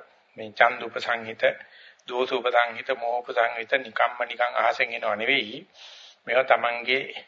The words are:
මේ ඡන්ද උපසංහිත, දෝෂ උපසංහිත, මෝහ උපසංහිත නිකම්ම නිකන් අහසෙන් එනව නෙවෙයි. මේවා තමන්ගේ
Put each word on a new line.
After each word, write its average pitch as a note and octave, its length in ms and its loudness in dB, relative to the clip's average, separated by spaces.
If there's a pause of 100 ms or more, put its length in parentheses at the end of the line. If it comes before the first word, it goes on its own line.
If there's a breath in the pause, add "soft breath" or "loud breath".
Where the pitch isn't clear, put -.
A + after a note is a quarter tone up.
(360)
මේ A2 160 -10
ඡන්ද A#2+ 300 4
උපසංහිත, A#2 600 -4 (600 loud breath)
දෝෂ B2 300 -2
උපසංහිත, A#2+ 640 0
මෝහ A#2 220 -4
උපසංහිත A#2 540 0
නිකම්ම B2 520 0
නිකන් A#2+ 300 -2
අහසෙන් A#2+ 380 2
එනව A2+ 240 -2
නෙවෙයි. A#2 420 0 (640 loud breath)
මේවා B2+ 240 2
තමන්ගේ A#2+ 580 2 (260)